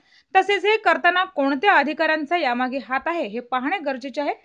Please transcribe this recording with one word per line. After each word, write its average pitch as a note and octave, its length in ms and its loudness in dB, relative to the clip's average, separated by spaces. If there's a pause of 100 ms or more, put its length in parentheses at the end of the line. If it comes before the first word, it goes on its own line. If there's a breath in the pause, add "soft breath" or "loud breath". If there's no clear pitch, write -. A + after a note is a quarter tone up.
(360 soft breath)
तसेच F#4+ 280 2
हे G#4+ 120 4
करताना F4+ 480 2
कोणत्या D4 500 2
अधिकाऱ्यांचा D#4 600 0
यामागे B3+ 420 -2
हात B3+ 280 -6
आहे E4 200 -2
हे G#3 140 -8
पाहणे B3+ 380 -4
गरजेचे C4+ 420 -6
आहे. D#4 140 -2 (100)